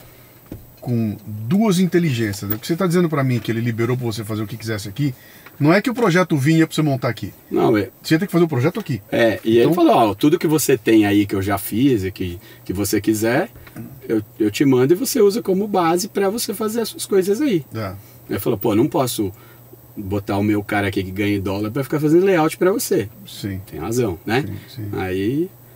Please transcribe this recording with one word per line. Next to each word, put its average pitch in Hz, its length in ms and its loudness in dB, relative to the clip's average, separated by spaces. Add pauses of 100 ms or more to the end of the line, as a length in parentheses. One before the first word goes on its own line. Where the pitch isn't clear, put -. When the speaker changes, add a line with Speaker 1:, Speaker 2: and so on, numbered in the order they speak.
(800)
Speaker 1:
com 113 360 -2 (100)
duas 165 520 0
inteligências, 127 720 0
né? 107 60 -4
Porque - 100 -12
você 165 100 -2
tá 190 100 0
dizendo 175 220 2
pra 151 140 -2
mim 127 160 0
que 110 140 -4
ele 113 80 -2
liberou 117 360 -2
pra 123 100 -6
você 110 180 -6
fazer 107 180 -6
o 107 40 -6
que 117 100 -12
quisesse 107 320 -8
aqui, 131 260 -2 (460)
não 147 120 6
é 196 80 6
que 202 100 -2
o 226 40 -4
projeto 180 420 2
vinha 160 300 4
pra - 80 -14
você 156 80 0
montar 135 280 0
aqui. 107 220 -10 (180)
Speaker 2:
Não, 110 260 2
é 98 140 -2 (120)
Speaker 1:
Você - 120 2
ia 160 40 2
ter 196 80 -2
que - 60 -8
fazer 175 120 4
o 165 40 0
projeto 156 320 0
aqui. 127 200 -6 (100)
Speaker 2:
É, 113 340 2
e 113 140 0
ele - 40 6
Speaker 1:
Então 143 120 4
Speaker 2:
falou, 320 180 4 (180)
"Ó, 95 40 -4
tudo 151 240 4
que - 100 -2
você 147 300 2
tem 110 280 4
aí 101 200 4
que 104 100 -4
eu 95 60 -2
já 98 160 -2
fiz 117 440 2
e 95 80 -4
que, 90 300 -8 (240)
que - 80 -8
você 101 280 0
quiser, 113 500 0 (580)
eu, 110 120 0 (180)
eu 107 120 2
te 147 140 0
mando 131 300 4
e - 20 4
você 247 240 -2
usa 202 220 4
como 190 260 -2
base 180 400 0
pra 196 200 0
você 226 240 -4
fazer 220 280 -4
as 214 80 -4
suas - 180 -12
coisas 202 340 0
aí." 214 240 0 (100)
Speaker 1:
É. 107 180 -6 (380)
Speaker 2:
Ele 101 80 -2
falou, 110 200 -2
"Pô, 110 180 0
não 123 100 4
posso 117 460 -2 (640)
botar 101 420 -4
o 104 60 0
meu 107 180 2
cara 101 260 -2
aqui 95 140 -2
que 92 80 -6
ganha 101 260 -2
em 98 40 -2
dólar 98 320 -4
pra 139 100 -4
ficar 147 160 -4
fazendo 156 260 4
layout 160 320 2
pra 180 140 2
você." 190 380 -2 (180)
Speaker 1:
Sim. 98 420 -8
Speaker 2:
Tem - 120 -12
razão, 110 440 -2
né? 123 220 0
Speaker 1:
Sim, 98 80 -8 (220)
sim. 104 160 -10
Speaker 2:
Aí, 101 580 -2 (260)